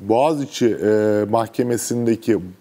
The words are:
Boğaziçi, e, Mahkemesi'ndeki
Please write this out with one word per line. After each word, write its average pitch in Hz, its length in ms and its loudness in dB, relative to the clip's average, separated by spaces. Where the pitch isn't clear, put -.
Boğaziçi, 131 680 0
e, 107 600 2
Mahkemesi'ndeki 117 1080 -2